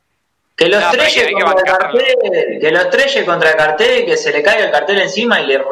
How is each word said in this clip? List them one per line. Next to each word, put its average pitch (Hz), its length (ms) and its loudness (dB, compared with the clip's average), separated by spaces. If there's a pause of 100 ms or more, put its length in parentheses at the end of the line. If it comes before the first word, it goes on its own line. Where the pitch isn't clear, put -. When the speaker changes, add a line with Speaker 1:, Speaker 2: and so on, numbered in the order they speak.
(540)
Speaker 1:
Que 165 140 2
lo 202 100 2
Speaker 2:
No, 175 120 0
pero - 140 0
Speaker 1:
estrelle - 240 0
Speaker 2:
hay - 60 -4
que 190 80 -2
Speaker 1:
contra 170 220 2
el - 80 0
Speaker 2:
bancarlo. 190 260 0
Speaker 1:
cartel, 233 640 0
que 156 100 0
lo 175 100 2
estrelle 202 460 0
contra 165 240 2
el 156 60 0
cartel, 160 500 0
que 160 120 0
se 151 140 -4
le 147 100 0
caiga 214 240 2
el - 40 -4
cartel 196 300 0
encima 202 400 -2
y 139 60 -6
le 135 260 0